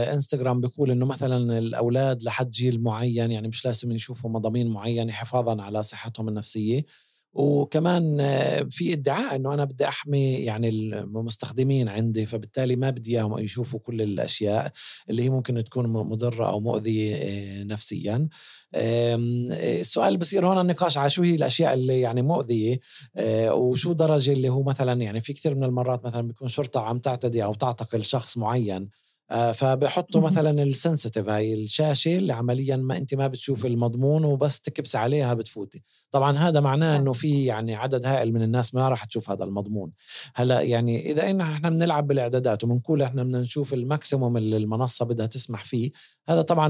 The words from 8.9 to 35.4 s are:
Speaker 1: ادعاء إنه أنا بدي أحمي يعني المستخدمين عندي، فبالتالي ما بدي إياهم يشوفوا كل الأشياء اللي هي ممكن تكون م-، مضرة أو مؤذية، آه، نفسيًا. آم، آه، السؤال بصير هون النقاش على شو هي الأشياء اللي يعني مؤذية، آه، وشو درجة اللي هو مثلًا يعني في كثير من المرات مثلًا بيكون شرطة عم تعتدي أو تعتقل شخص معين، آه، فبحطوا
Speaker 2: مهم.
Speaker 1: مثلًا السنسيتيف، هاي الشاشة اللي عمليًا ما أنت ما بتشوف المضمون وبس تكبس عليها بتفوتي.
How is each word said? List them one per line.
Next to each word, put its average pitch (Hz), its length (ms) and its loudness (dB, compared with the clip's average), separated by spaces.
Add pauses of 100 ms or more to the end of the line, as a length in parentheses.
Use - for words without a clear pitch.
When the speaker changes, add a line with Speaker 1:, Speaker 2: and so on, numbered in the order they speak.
Speaker 1:
ادعاء 147 440 0
إنه 135 180 -2
أنا 143 100 0
بدي 139 240 -2
أحمي 139 460 0
يعني 113 340 -2
المستخدمين 110 1200 -2
عندي، 110 380 0
فبالتالي 123 500 -2
ما 135 140 0
بدي 117 260 -8
إياهم 110 220 0
يشوفوا 110 420 -6
كل 113 220 -4
الأشياء 104 720 -2 (380)
اللي 113 120 0
هي 131 80 2
ممكن 123 340 -2
تكون 123 220 -2
م-، 110 260 -2
مضرة 113 360 -2
أو 101 120 0
مؤذية، 107 560 0
آه، 98 480 -6
نفسيًا. 104 640 -2 (460)
آم، 120 800 2
آه، 156 280 -2
السؤال 196 360 2
بصير 180 300 2
هون 190 140 4
النقاش 175 380 2
على 139 120 2
شو 175 120 2
هي 175 120 6
الأشياء 139 400 2
اللي 131 260 2
يعني 123 220 2
مؤذية، 120 560 2 (380)
آه، 110 380 2
وشو 127 380 2
درجة 151 400 4
اللي 131 160 2
هو 131 140 0
مثلًا 135 300 0 (100)
يعني 110 180 -2
في 127 120 -8
كثير 143 220 -2
من 135 100 0
المرات 123 420 -2
مثلًا 120 220 -4
بيكون 127 200 -8
شرطة 131 320 -2
عم 113 180 -4
تعتدي 120 460 -2
أو 107 100 -2
تعتقل 113 500 -4
شخص - 340 -2
معين، 104 500 -2 (420)
آه، 117 220 2
فبحطوا 139 680 2
Speaker 2:
مهم. 160 120 4
Speaker 1:
مثلًا 151 300 4
السنسيتيف، 135 680 0
هاي 107 260 0
الشاشة 151 640 0
اللي 185 140 0
عمليًا 123 440 0
ما 131 200 -2
أنت 139 180 -4
ما 135 140 0
بتشوف 127 380 -4
المضمون 123 580 2
وبس 143 360 2
تكبس - 360 -4
عليها 123 380 2
بتفوتي. 107 480 -8 (280)